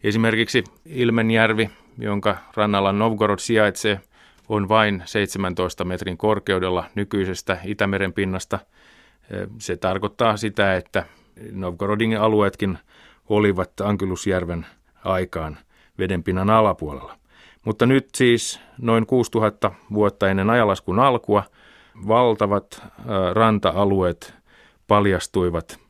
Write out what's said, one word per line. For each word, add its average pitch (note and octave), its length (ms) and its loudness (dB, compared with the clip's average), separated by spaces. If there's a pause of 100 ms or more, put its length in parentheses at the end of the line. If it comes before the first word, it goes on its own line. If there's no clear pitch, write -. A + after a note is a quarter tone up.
Esimerkiksi A2+ 600 0 (220)
Ilmenjärvi, A2+ 840 2 (280)
jonka G2+ 380 -2 (200)
rannalla G2+ 360 2
Novgorod G#2 460 0
sijaitsee, G#2 640 0 (480)
on G#2 200 -2
vain G#2 360 2
seitsemäntoista F#2 800 -4
metrin F2+ 340 -6
korkeudella F#2 680 0 (100)
nykyisestä F#2+ 720 -4
Itämeren G2 480 -2
pinnasta. F#2+ 460 -4 (1000)
Se - 180 -8
tarkoittaa G2+ 600 0
sitä, G2+ 400 0
että F2+ 300 -4 (460)
Novgorodin G2+ 680 -2
alueetkin G#2 580 2 (500)
olivat G2+ 520 0
Ankylusjärven F#2 880 -2 (380)
aikaan F2+ 540 -4 (400)
vedenpinnan F#2 520 -2
alapuolella. F#2+ 680 0 (480)
Mutta A2+ 220 0
nyt C3+ 280 2
siis A#2+ 460 0 (180)
noin A2+ 280 0
kuusituhatta A2 680 0 (200)
vuotta G#2 360 2
ennen G2 220 2
ajanlaskun G#2 480 0
alkua A#2 440 2 (680)
valtavat, G#2+ 760 2
ö, F#2+ 520 -4
ranta-alueet G2 1000 2 (520)
paljastuivat F#2 1040 0